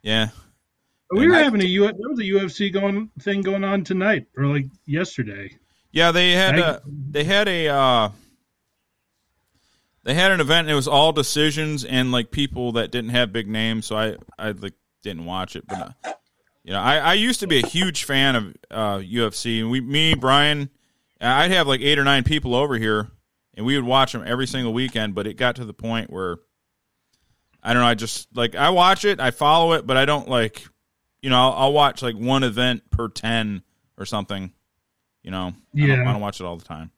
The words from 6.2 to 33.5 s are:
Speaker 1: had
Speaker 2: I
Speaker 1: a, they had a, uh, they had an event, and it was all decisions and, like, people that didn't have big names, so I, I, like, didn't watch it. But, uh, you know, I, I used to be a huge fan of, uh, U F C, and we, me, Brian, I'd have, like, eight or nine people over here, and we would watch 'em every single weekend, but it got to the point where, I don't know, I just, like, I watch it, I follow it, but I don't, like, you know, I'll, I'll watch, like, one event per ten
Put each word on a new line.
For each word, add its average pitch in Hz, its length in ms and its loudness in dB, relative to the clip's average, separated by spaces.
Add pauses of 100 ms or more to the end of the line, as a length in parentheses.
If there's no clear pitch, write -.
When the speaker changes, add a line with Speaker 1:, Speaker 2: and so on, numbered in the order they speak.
Speaker 1:
had 185 260 4
Speaker 2:
I 165 180 2
Speaker 1:
a, - 100 -16
they 147 380 -4
had 202 220 2
a, 170 220 0
uh, 127 400 4 (1900)
they 131 120 -2
had 185 180 4
an 180 80 2
event, 160 260 2
and 156 60 -4
it - 20 2
was 139 140 0
all 147 240 4
decisions 147 720 0
and, 127 280 0
like, 120 180 -2
people 127 420 -4
that 113 180 -2
didn't 107 200 -6
have 123 220 0
big 107 160 -4
names, 110 380 -4
so 107 100 -6
I, 110 200 -2 (220)
I, 107 120 -6
like, 98 240 -12 (280)
didn't 85 220 -12
watch 92 320 -8
it. - 100 -14
But, - 280 -12 (100)
uh, - 80 -10 (500)
you 90 100 -12
know, 98 80 -4
I, 131 180 2
I 160 160 2
used 226 260 0
to 196 60 -6
be 156 160 2
a 120 40 -2
huge 175 380 -4
fan 135 320 0
of, 104 180 -6 (160)
uh, 101 320 -4
U 113 240 -2
F 98 80 -4
C, 113 260 -4
and 113 100 -4
we, 131 100 -2
me, 151 340 0
Brian, 143 540 2 (520)
I'd 143 320 2
have, 170 140 2
like, 131 140 0
eight 143 180 2
or 139 60 2
nine 139 200 4
people 147 300 -2
over 135 220 0
here, 110 320 -2 (460)
and 107 100 -8
we 135 120 0
would 131 100 -2
watch 131 280 2
'em 78 120 -10
every 123 200 -2
single 123 280 -4
weekend, 117 400 -4
but 101 120 -4
it 101 120 -8
got 123 180 0
to 123 80 -12
the 104 100 -14
point 113 360 -6
where, 90 260 -6 (1300)
I 110 100 -2
don't 123 100 4
know, 120 60 6
I 120 60 4
just, 107 420 -8
like, 117 180 -2
I 143 160 4
watch 185 360 4
it, 202 140 0
I 127 100 2
follow 165 420 4
it, 147 140 0
but 131 100 2
I 135 80 4
don't, 147 240 -2
like, 117 380 -2 (560)
you 135 80 -4
know, 127 100 4
I'll, 131 120 6
I'll 135 200 2
watch, 147 300 2
like, 120 140 -4
one 127 260 0
event 123 480 -2
per 117 180 -2
ten 110 540 -6 (340)